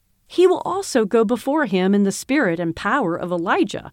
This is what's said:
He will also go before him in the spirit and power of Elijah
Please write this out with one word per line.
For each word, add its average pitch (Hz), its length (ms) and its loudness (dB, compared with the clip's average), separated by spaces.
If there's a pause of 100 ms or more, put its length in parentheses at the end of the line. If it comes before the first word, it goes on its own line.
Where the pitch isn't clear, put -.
(280)
He 359 200 4
will 349 180 2
also 349 400 -2
go 226 200 2
before 247 400 0
him 190 280 2
in 202 100 4
the 196 80 2
spirit 254 480 0
and 165 160 -4
power 202 400 -2
of 175 160 -8
Elijah 202 600 -2